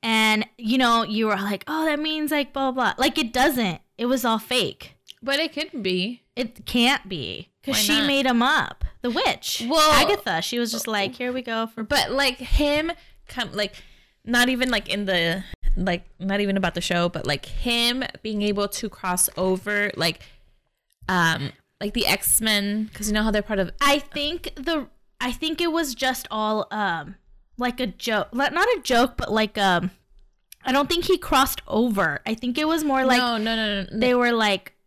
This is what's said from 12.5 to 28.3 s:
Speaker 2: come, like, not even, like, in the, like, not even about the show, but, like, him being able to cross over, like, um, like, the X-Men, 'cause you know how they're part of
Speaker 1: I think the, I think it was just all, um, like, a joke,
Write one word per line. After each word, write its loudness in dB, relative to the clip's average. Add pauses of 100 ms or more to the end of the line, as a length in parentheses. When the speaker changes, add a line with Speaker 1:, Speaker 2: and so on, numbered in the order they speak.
Speaker 2:
come, -8
like, -6 (500)
not 4
even, 2
like, 0
in -2
the, 2 (320)
like, 0 (140)
not 0
even 2
about 0
the -4
show, 2
but, -6
like, -4
him 0 (180)
being -4
able 0
to -6
cross -2
over, 0
like, -2 (840)
um, 2 (280)
like, -6
the 0
X-Men, 0
'cause -6
you 0
know 2
how 2
they're 2
part -2
of 0
Speaker 1:
I 4
think -6
the, -2 (340)
I -2
think -4
it 0
was -2
just -4
all, -2
um, -4 (420)
like, -4
a -2
joke, -2